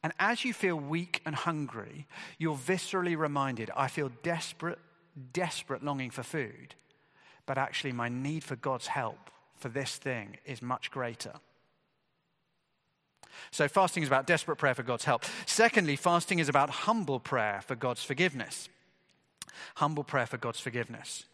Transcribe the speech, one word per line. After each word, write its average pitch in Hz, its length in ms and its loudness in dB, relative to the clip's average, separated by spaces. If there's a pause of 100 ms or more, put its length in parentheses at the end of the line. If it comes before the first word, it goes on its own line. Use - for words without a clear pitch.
And 160 160 -2
as 220 260 4
you 247 100 0
feel 180 220 2
weak 156 500 -2
and 156 80 -2
hungry, 139 720 -4 (320)
you're 160 180 0
viscerally 175 640 0
reminded, 139 580 0
"I 135 120 2
feel 143 200 -2 (140)
desperate, 170 560 -4 (540)
desperate 160 520 -2
longing 135 260 -2
for 131 120 -8
food, 131 520 -6 (720)
but 131 140 -2
actually 135 340 -2
my 120 160 -2
need 139 340 -2
for 135 140 -6
God's 127 300 -2
help 113 440 -4 (260)
for - 120 -8
this 127 300 -4
thing 117 480 -6
is 131 160 -10
much 123 280 -4
greater." 120 440 -6 (2250)
So 147 160 4
fasting 185 340 4
is 147 60 0
about 135 180 4
desperate 160 300 4
prayer 135 180 2
for 131 80 -6
God's 120 220 -2
help. 131 200 2 (220)
Secondly, 208 500 6
fasting 170 440 4
is 151 80 4
about 143 220 6
humble 170 500 0
prayer 107 400 0
for 131 140 -6
God's 120 280 -2
forgiveness. 139 680 -2 (1080)
Humble 147 280 0
prayer 131 220 2
for 127 100 -8
God's 117 240 -4
forgiveness. 117 720 -6